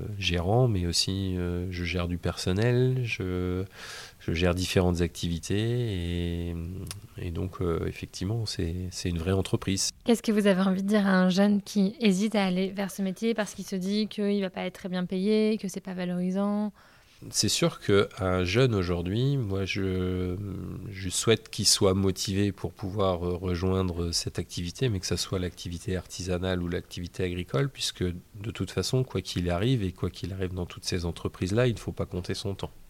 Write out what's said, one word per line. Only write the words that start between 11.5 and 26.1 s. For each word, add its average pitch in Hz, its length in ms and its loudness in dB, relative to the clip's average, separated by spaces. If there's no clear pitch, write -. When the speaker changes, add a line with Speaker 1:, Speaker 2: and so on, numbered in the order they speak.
Speaker 2:
qui 202 380 2
hésite 208 340 4
à 202 100 4
aller 185 260 0
vers 196 200 -4
ce - 120 -4
métier 208 320 0
parce 220 200 -2
qu'il 196 100 -10
se - 120 -4
dit 202 320 0
qu'il 202 340 0
va 185 80 -2
pas 185 120 -6
être 185 120 -4
très - 140 -8
bien 180 160 0
payé, 214 540 2
que 196 100 -6
c'est 180 120 -8
pas 190 140 -8
valorisant ? 185 800 0
Speaker 1:
C'est - 180 2
sûr - 320 2
qu'un 95 640 4
jeune 113 300 4
aujourd'hui, 95 640 0
moi, 98 260 0
je, 92 720 0
je 95 180 -6
souhaite - 400 2
qu'il - 180 -2
soit 95 280 6
motivé 98 580 2
pour 87 200 -6
pouvoir, 92 540 0
euh, 90 80 0
rejoindre 90 800 0
cette - 260 -4
activité, 87 520 -2
mais 95 100 0
que - 60 -6
ça - 100 0
soit - 220 -2
l'activité 90 580 -4
artisanale 90 680 -2